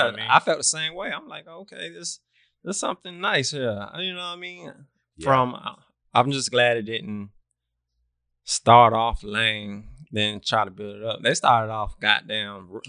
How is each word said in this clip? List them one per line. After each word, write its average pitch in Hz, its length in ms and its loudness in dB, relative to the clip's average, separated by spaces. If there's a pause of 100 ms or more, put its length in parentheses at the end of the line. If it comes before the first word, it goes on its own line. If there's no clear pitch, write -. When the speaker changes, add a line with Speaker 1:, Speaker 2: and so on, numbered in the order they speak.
Speaker 1:
know - 20 4
what 117 80 -2
I 101 40 -12
mean? 110 120 -8
Speaker 2:
I 139 100 6
felt 160 200 0
the 131 40 -6
same 160 300 -2
way. 190 180 -10
I'm 311 160 -10
like, 151 200 -16
"Okay, 170 420 -16
this, 170 300 -12 (440)
there's 190 160 -6
something 180 400 -8
nice 180 320 0
here." 113 360 -4 (100)
You 180 160 -6
know 180 60 -10
what 180 60 -10
I 175 100 -10
mean? 175 360 -14 (460)
Speaker 1:
Yeah. 160 80 -12
Speaker 2:
From, 127 520 0 (360)
I'm 127 180 4
just 135 200 -4
glad 120 260 4
it 110 60 -4
didn't 104 460 -8 (1120)
start 117 500 8
off 113 300 0
lame, 104 680 -4 (220)
then 104 340 -2
try 107 200 2
to 95 60 -12
build 104 260 -14
it 104 60 -12
up. 110 180 -6
They 123 120 2
started 113 380 2
off 107 280 -8
goddamn, 104 720 -2
r-, 110 160 -12